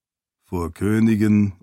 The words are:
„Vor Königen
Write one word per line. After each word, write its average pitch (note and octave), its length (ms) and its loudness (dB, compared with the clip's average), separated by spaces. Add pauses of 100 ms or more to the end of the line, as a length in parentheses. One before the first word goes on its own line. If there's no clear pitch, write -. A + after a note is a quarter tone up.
(460)
„Vor E2+ 260 -8
Königen G#2+ 920 0